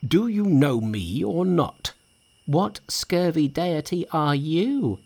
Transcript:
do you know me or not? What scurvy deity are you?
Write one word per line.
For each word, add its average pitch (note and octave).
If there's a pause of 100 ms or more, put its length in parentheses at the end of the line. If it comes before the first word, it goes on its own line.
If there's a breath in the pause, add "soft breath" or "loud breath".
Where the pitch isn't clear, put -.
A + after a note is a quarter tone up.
do F3+
you G#3
know C#3
me G#2+
or F3+
not? E3+ (520)
What F#3+
scurvy E3+
deity E3
are D3+
you? D#3+